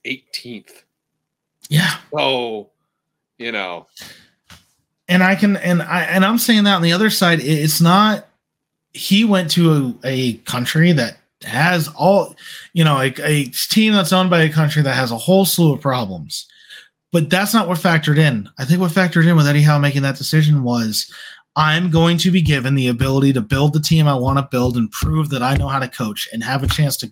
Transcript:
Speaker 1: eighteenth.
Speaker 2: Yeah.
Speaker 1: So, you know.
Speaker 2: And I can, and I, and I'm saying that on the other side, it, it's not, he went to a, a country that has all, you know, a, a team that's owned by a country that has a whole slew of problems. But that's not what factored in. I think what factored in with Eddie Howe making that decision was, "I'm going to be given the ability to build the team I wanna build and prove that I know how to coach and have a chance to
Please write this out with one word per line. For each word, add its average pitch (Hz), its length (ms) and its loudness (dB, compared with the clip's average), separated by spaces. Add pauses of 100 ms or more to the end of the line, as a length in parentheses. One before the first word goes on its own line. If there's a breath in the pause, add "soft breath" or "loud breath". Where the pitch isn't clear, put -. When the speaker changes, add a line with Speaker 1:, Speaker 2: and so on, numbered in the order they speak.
Speaker 1:
eighteenth. - 800 -14 (840)
Speaker 2:
Yeah. 160 280 0 (160)
Speaker 1:
So, 123 580 -4 (680)
you 117 140 -10
know. 92 340 -8 (1200 loud breath)
Speaker 2:
And 180 140 2
I 190 140 2
can, 202 200 2
and 175 240 0
I, 175 220 -4
and 185 220 0
I'm 220 140 0
saying 220 260 2
that 202 120 2
on 170 60 -2
the 170 100 2
other 208 160 2
side, 175 320 2
it, 120 60 -10
it's 151 340 0
not, 196 460 2 (680)
he 202 320 0
went 185 280 0
to 147 520 2
a, 127 40 -4
a 131 300 -2
country 160 540 0
that 123 240 -2 (280)
has 156 520 -2
all, 185 400 0 (380 loud breath)
you 165 100 2
know, 147 160 2
a, 131 220 -2
a 147 240 0
team 220 480 0
that's 190 180 0
owned 185 160 2
by 170 140 2
a 156 100 0
country 151 300 0
that 135 120 0
has 127 180 -2
a 117 40 -6
whole 185 300 2
slew 165 260 2
of 123 80 -4
problems. 101 680 -6 (640 loud breath)
But 160 200 0
that's 208 240 0
not 202 140 2
what 175 100 -2
factored 156 400 2
in. 127 400 0
I 131 80 -8
think 175 140 2
what 180 120 0
factored 170 340 2
in 175 100 4
with 147 100 4
Eddie 147 160 4
Howe 151 160 4
making 143 240 0
that 135 160 -4
decision 151 440 2
was, 117 480 -4 (460 loud breath)
"I'm 156 340 0
going 165 280 2
to 185 120 0
be 180 120 2
given 139 320 0
the 127 140 0
ability 135 440 0
to 127 80 0
build 139 320 0
the 156 80 0
team 156 260 2
I 143 80 2
wanna 131 360 -2
build 123 260 -2
and 113 140 -2
prove 156 400 -2
that 131 120 -4
I 131 140 0
know 139 120 -2
how 135 100 -2
to 131 100 -4
coach 107 460 -8
and 113 100 -8
have 131 180 -4
a 139 40 -4
chance 143 320 -2
to - 140 -12